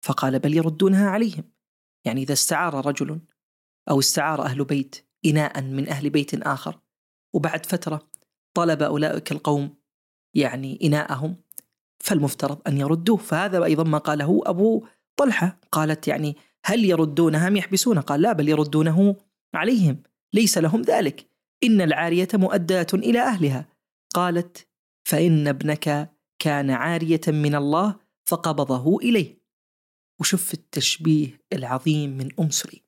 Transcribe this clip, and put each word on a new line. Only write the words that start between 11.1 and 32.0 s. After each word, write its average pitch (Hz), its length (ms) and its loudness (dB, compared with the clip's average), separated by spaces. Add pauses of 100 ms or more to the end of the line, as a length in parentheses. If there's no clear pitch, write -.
فالمفترض 143 680 -2
أن 143 100 0
يردوه. 165 400 2
فهذا 180 460 0
أيضًا 160 200 2
ما 156 140 2
قاله 151 480 0
أبو 220 400 0 (340)
طلحة. 220 400 0 (120)
قالت: 156 360 -2
"يعني 147 300 -4 (280)
هل 220 200 2
يردونها 160 600 2
أم 202 100 2
يحبسونها؟" 190 440 0
قال: 147 200 0
"لا، 220 120 4
بل 151 160 0
يردونه 156 680 4 (380)
عليهم، 170 500 2 (300)
ليس 208 240 2
لهم 165 240 2
ذلك، - 440 -2 (380)
إن 220 180 6
العارية 170 520 0
مؤداة 185 600 2
إلى 233 260 2
أهلها". 175 480 0 (480)
قالت: 175 520 -2 (400)
"فإن 156 400 4
ابنك 151 640 -2 (280)
كان 143 320 0
عارية 160 560 0
من 147 280 2
الله 160 400 0 (300)
فقبضه 147 720 0
إليه". 220 420 0 (800)
وشوف - 340 -2
التشبيه 151 880 -2 (120)
العظيم 139 640 -4